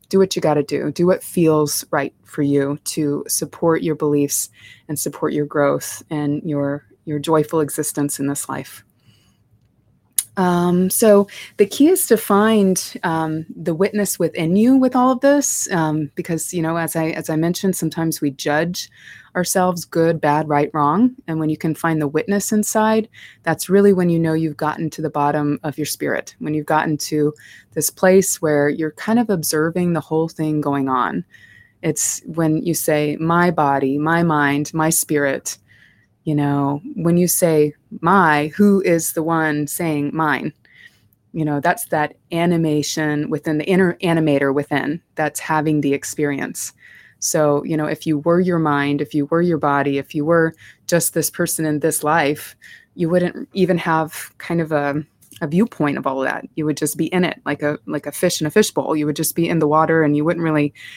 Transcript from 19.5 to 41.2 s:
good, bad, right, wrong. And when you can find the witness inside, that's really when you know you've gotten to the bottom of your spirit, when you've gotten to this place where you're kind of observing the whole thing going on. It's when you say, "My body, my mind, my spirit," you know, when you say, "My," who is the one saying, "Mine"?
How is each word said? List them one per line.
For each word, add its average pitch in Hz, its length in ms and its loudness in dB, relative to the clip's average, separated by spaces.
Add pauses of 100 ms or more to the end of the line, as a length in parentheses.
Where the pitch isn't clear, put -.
good, 165 380 0
bad, 156 260 2
right, 147 280 2
wrong. 170 400 2 (120)
And 160 120 -4
when 156 100 0
you 156 80 -2
can 160 160 -2
find 160 260 -2
the 147 80 0
witness 190 440 -2
inside, 220 580 0 (320)
that's - 260 -2
really 202 260 6
when 180 160 2
you 165 100 2
know 160 140 2
you've 160 240 -2
gotten 151 340 -4
to - 100 -10
the 156 80 -2
bottom 147 540 0
of 151 120 -6
your 151 100 -6
spirit, - 520 -4
when 156 160 -6
you've 151 140 -4
gotten 156 300 0
to 151 360 -2 (400)
this 151 160 -2
place 190 500 4
where 147 300 2
you're 156 220 -4
kind - 260 -2
of 220 140 2
observing 170 640 0
the 156 80 -2
whole 160 260 -2
thing 156 340 -2
going 139 260 -2
on. 127 380 -2 (560)
It's - 440 -2
when 156 360 0
you 165 140 -2
say, 151 440 0
"My 170 300 2
body, 139 480 2
my 160 240 2
mind, 147 520 2
my 160 180 0
spirit," 143 680 -2 (640)
you 156 120 -2
know, 143 460 0 (140)
when 170 200 0
you 175 120 4
say, 156 460 2 (280)
"My," 156 560 4
who 202 240 6
is 170 320 0
the 165 100 -2
one 156 440 0
saying, 147 460 -2
"Mine"? 151 380 -2 (800)